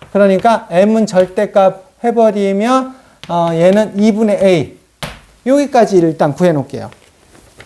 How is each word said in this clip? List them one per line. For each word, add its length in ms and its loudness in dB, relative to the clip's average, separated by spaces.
그러니까 600 0
M은 340 2
절대값 800 0
해버리면, 920 -2
어, 220 -2
얘는 480 0
이분의 440 0
A. 340 0
여기까지 520 0
일단 360 0
구해놓을게요. 560 -4